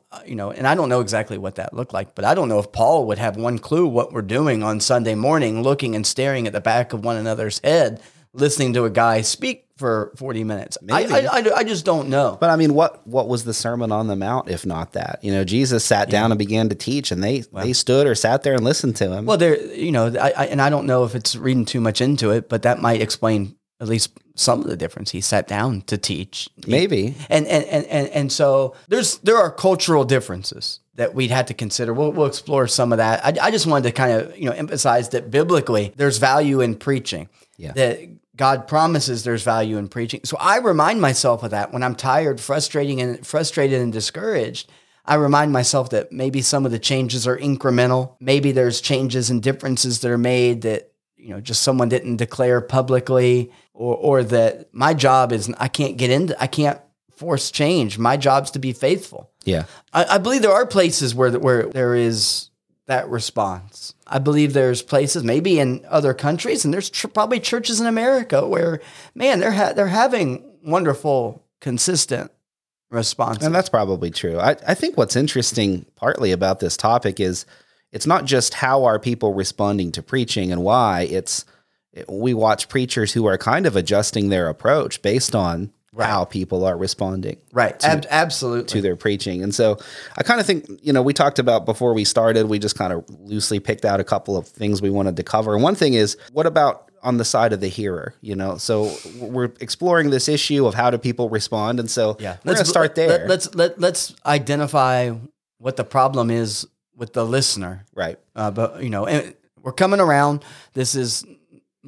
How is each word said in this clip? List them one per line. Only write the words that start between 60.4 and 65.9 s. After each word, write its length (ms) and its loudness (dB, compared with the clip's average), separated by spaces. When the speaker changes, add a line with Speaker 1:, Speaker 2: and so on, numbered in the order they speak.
Speaker 1:
there 100 6
are 140 4
places 480 -2
where, 240 2
where 260 2
there 300 -2
is 540 -2
that 240 -2
response. 840 -6
I 120 -2
believe 340 2
there's 300 2
places, 420 0
maybe 340 2
in 300 0
other 260 2